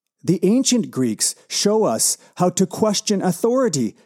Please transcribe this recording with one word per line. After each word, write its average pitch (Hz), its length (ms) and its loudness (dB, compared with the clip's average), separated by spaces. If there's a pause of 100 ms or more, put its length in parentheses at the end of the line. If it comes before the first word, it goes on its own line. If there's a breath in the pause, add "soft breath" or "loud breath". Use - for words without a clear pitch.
(220)
the 185 200 0
ancient 214 480 0
Greeks 120 440 -2 (140)
show 208 360 0
us 117 340 -2 (180 soft breath)
how 180 140 2
to 185 160 0
question 208 560 -2
authority 185 840 0